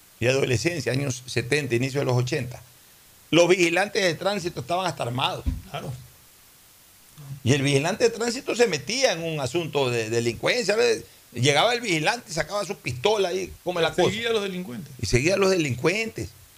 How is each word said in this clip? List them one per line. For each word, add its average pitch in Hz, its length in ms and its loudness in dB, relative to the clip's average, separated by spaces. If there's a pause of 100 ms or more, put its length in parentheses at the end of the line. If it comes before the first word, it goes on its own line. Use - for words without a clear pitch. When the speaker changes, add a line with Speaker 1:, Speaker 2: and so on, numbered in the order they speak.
(200)
Speaker 1:
y 110 80 0
adolescencia, 135 640 0
años 135 340 -4
setenta, 127 480 -2
inicio 131 260 0
de 131 60 0
los 127 120 2
ochenta, 127 440 -2 (720)
los 170 160 8
vigilantes 185 560 2
de 175 100 2
tránsito 175 480 -4
estaban 175 240 -2
hasta 156 180 -4
armados. 127 420 -4 (240)
Speaker 2:
Claro. 143 220 -8 (1500)
Speaker 1:
Y 110 100 4
el 143 80 4
vigilante 143 420 2
de 233 60 4
tránsito 233 460 -4
se 233 120 4
metía 226 460 0
en 165 100 -6
un 160 160 -4
asunto 147 500 0
de 113 200 0
delincuencia. 135 640 0
A 214 40 2
veces 226 280 2 (280)
llegaba 147 400 4
el 240 80 -4
vigilante 202 480 -2
y - 40 -12
sacaba 196 320 -4
su 190 120 -8
pistola 190 520 0
ahí, 185 220 -4 (120)
como 175 160 -4
la 160 120 2
cosa. 175 200 4
Speaker 2:
Seguía 226 180 -2
a 233 40 0
los 208 100 0
delincuentes. 185 580 -8
Speaker 1:
Y - 40 -2
seguía 143 300 4
a - 20 0
los 196 120 4
delincuentes. 160 800 0 (280)